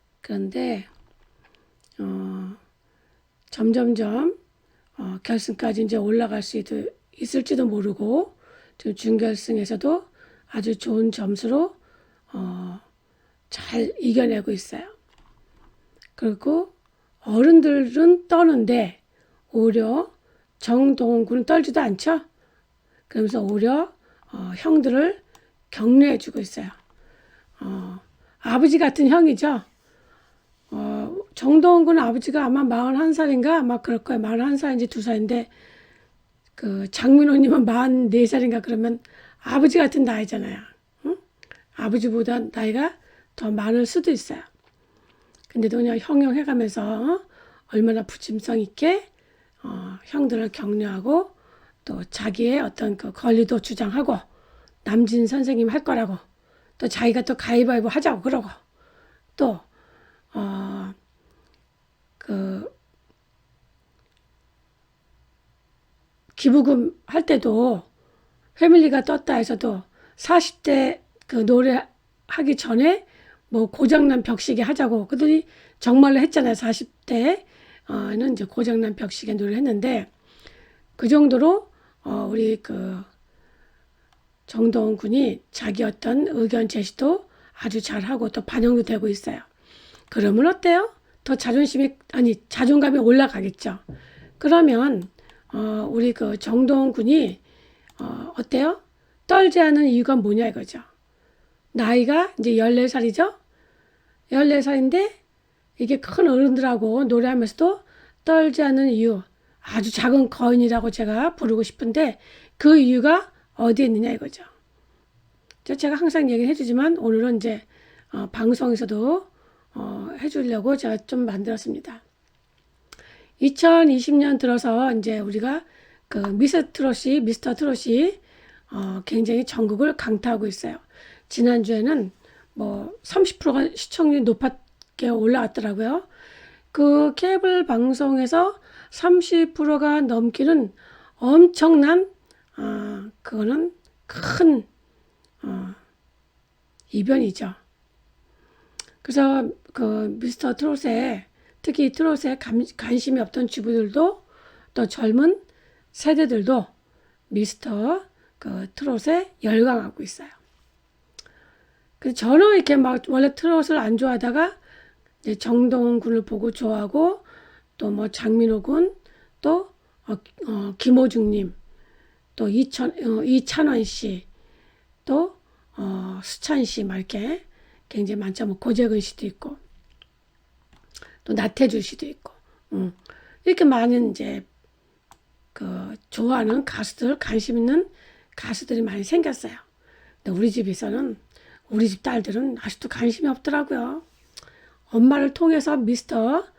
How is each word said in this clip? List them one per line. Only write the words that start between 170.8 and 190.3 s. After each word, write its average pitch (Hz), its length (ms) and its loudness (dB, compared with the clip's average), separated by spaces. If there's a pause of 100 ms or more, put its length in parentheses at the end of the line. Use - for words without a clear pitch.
또 220 120 -4
이천-, 254 440 -2 (120)
어, 226 200 -2
이찬원 262 600 0
씨, 190 440 -10 (760)
또, 330 340 -2 (380)
어, 190 480 -10
수찬 - 400 -4
씨 214 200 -6
막 190 140 -8
이렇게 226 460 -8 (460)
굉장히 208 300 -6
많죠. 196 260 -8
뭐 196 120 -6
고재근 220 420 0
씨도 - 260 -12
있고 269 320 -14 (1700)
또 214 100 -6
나태주 214 480 0
씨도 - 260 -12
있고, - 260 -20 (400)
음, 185 200 -6 (520)
이렇게 349 180 2
많은 240 480 2
이제 208 340 -10 (1080)
그 185 420 -12 (140)
좋아하는 240 560 0
가수들, 233 540 -6
관심 220 380 -4
있는 285 320 2 (460)
가수들이 226 460 -6
많이 202 220 -6
생겼어요. 311 500 -2 (720)
근데 180 140 -6